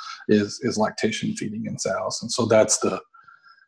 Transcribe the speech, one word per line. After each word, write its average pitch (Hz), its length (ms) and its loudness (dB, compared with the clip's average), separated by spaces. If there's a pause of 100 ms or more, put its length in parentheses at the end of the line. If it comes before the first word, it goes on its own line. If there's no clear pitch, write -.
(280)
is, 104 340 4
is 107 160 -2
lactation 107 580 -2
feeding 107 300 -6
in 98 140 -8
sows. - 420 -4
And 117 100 -8
so 117 140 0
that's 107 340 6
the, 92 220 -2 (680)